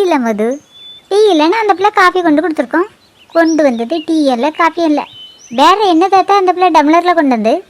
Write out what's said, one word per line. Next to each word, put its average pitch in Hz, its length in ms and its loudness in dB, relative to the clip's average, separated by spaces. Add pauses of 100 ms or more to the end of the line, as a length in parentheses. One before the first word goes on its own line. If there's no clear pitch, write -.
இல்ல 339 180 0
மது. 226 300 -2 (600)
டீ 392 100 0 (120)
இல்லைன்னா 339 300 0
அந்த 415 140 0
பிள்ளை 381 160 -2
காஃபி 370 300 0
கொண்டு 311 220 2
கொடுத்துருக்கோம். 330 460 -2 (440)
கொண்டு 320 300 0
வந்தது 240 340 -2 (100)
டீ 320 180 -2
இல்ல, 262 260 -2
காஃபி 330 320 -2
இல்ல, 302 180 0 (500)
வேற 294 340 2
என்ன 359 240 2
தாத்தா 381 280 0
அந்த 370 160 0
பிள்ளை 359 180 0
டம்ளர்ல 330 440 2
கொண்டு 285 200 0
வந்து? 220 180 0 (180)